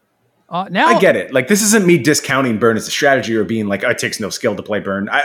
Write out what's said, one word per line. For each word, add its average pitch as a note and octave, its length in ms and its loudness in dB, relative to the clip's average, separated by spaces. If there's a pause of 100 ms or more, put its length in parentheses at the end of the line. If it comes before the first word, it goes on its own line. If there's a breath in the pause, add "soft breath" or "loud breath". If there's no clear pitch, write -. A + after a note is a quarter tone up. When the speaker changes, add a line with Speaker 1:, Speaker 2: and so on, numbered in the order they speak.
(480)
Speaker 1:
Uh, F3+ 220 -8
now F#3+ 180 2
Speaker 2:
I A#3 120 4
get E3+ 160 4
it. F#2 160 -6
Like, D#3 160 0
this G3+ 140 2
isn't G#3 240 2
me F3 100 6
discounting C3+ 600 0
Burn A2+ 180 2
as G#2 100 -6
a - 40 -12
strategy B2 440 0
or A2 100 0
being G#2+ 240 -2
like, G2 160 -4
"Oh, B2 40 -2
it A#2 100 -2
takes A2 220 -6
no A2 80 -6
skill A2 260 -4
to - 80 -8
play G2+ 180 -4
Burn." G2 280 -6
I, C#3 160 0